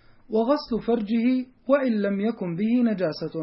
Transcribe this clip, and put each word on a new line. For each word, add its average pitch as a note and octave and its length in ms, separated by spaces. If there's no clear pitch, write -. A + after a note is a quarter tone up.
وغسل A3+ 580
فرجه A#3 580
وإن C4 340
لم G3+ 180
يكن G3+ 360
به A3+ 360
نجاسة. D#3+ 520